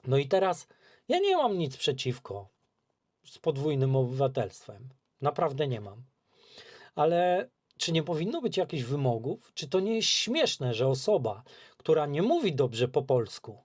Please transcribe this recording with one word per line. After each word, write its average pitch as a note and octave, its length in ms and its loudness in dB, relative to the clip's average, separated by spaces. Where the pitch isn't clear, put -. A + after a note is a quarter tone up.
No C3 120 2
i C#3 100 -2
teraz F#3+ 380 0
ja E4+ 80 2
nie G4 180 4
mam A#3 220 2
nic D3 180 -4
przeciwko B2 720 -4
z - 140 -20
podwójnym C3+ 580 0
obywatelstwem. B2+ 920 -2
Naprawdę D3 480 0
nie A#2 120 -4
mam. G#2 220 -16
Ale F3+ 540 2
czy - 160 -4
nie D#3+ 100 2
powinno F3 400 -2
być G#3+ 140 -2
jakichś D#3+ 260 -2
wymogów? B2+ 720 -2
Czy D3+ 140 -10
to F#3 120 2
nie A3 160 0
jest A3 120 0
śmieszne, G#3+ 640 0
że B2 140 2
osoba, C3 540 0
która D#3+ 300 2
nie D3 160 0
mówi B3 320 2
dobrze B2 340 2
po C3 140 0
polsku A#2+ 640 -2